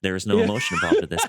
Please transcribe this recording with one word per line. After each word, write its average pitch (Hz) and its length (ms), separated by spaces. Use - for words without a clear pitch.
There 95 120
is 92 120
no 104 120
emotion 110 380
involved 349 240
with - 100
this. - 180